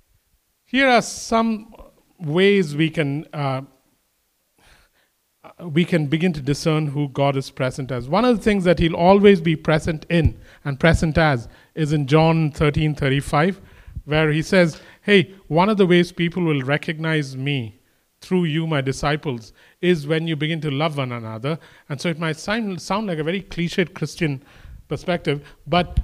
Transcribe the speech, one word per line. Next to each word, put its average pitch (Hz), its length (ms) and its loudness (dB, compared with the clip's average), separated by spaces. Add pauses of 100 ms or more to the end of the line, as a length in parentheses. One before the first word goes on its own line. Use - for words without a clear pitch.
(640)
here 269 240 2
are 240 120 6
some 226 720 -4 (460)
ways 180 560 2
we 156 140 2
can, 151 420 -4
uh, 135 300 -4 (2000)
we 170 240 -2
can 160 220 0
begin 165 260 0
to 151 80 -10
discern 151 460 -2
who 143 200 -4
God 139 300 0
is 135 120 -6
present 131 440 -6
as. 123 160 -8
One 196 160 2
of 247 100 4
the 190 80 -4
things 202 220 2
that 170 140 4
he'll 170 180 0
always 196 420 8
be 160 160 0
present 156 540 -2
in 165 280 2 (280)
and 139 160 -6
present 165 360 2
as 147 300 2 (280)
is 156 180 -2
in 147 120 0
John 160 460 4
thirteen 151 420 0
thirty-five, 147 680 0 (420)
where 156 300 0
he 156 80 0
says, 175 400 2 (220)
"Hey, 196 300 2 (140)
one 170 220 2
of 214 80 0
the 190 100 6
ways 175 240 4
people 175 320 -2
will 151 180 0
recognize 151 760 -4
me 131 420 -4 (400)
through 180 240 -2
you, 165 240 -2
my 156 140 0
disciples, 135 720 -4 (260)
is 175 260 0
when 160 220 -2
you 165 80 -2
begin 156 240 -4
to 151 100 -4
love 147 280 -2
one 127 160 -4
another." 117 440 -6 (300)
And 147 140 -8
so 175 80 -4
it 156 100 -6
might 160 160 -4
sound, 208 460 -6
sound 208 260 -4
like 165 120 -4
a 156 40 -4
very 180 200 -4
cliched 170 500 -4
Christian 147 500 -4 (500)
perspective. 165 440 -4 (280)
But 170 380 0